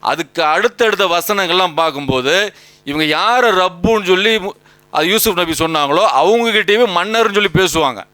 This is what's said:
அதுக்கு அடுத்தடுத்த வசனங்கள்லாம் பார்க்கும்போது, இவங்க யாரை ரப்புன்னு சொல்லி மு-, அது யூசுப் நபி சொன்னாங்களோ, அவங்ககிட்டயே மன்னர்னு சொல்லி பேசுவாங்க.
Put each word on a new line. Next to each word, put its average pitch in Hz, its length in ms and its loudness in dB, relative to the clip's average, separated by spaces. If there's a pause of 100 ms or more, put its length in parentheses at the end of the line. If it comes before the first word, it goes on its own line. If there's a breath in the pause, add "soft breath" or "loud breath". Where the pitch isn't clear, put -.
அதுக்கு 151 420 -4
அடுத்தடுத்த 202 640 0
வசனங்கள்லாம் 175 680 -2
பார்க்கும்போது, 147 760 -2 (300 loud breath)
இவங்க 151 220 -2
யாரை 214 460 2
ரப்புன்னு 185 520 0
சொல்லி 185 340 2
மு-, 196 140 -6 (400 soft breath)
அது 156 160 0
யூசுப் 214 300 0
நபி 170 140 -2
சொன்னாங்களோ, 160 540 0 (100)
அவங்ககிட்டயே 214 680 2
மன்னர்னு 208 580 0
சொல்லி 196 100 0
பேசுவாங்க. 151 500 0 (100)